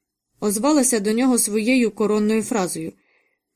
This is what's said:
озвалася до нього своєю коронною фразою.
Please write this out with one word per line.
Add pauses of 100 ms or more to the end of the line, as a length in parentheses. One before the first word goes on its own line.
(400)
озвалася
до
нього
своєю
коронною
фразою. (640)